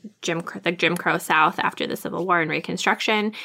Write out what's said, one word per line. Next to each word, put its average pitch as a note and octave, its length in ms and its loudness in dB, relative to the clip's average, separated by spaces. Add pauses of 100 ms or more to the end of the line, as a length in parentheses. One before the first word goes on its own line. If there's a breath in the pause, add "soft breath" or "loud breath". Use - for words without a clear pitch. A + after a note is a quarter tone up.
(220)
Jim E3+ 180 -2
Cr-, - 200 -10
the E3+ 100 -2
Jim F3 260 2
Crow E3 220 0
South D#3+ 400 4
after - 280 0
the - 100 -4
Civil - 300 -4
War F3 140 4
and D#3 100 0
Reconstruction. G#3 800 0 (120)